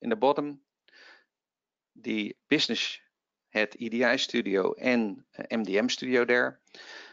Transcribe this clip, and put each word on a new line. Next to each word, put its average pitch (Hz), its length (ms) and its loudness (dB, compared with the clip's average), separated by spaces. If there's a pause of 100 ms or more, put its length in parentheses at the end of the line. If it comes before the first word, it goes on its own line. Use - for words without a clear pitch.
in 120 80 -4
the 113 60 0
bottom. 143 440 0 (1400)
The 110 340 -4 (140)
business - 500 0 (500)
had 107 300 -2
E 113 100 -6
D 117 140 0
I 123 140 4
Studio 95 640 0
and, 117 440 0 (160)
uh, - 100 -8
M 113 140 -2
D 98 160 0
M 120 100 2
Studio 127 360 0
there. 123 340 2 (540)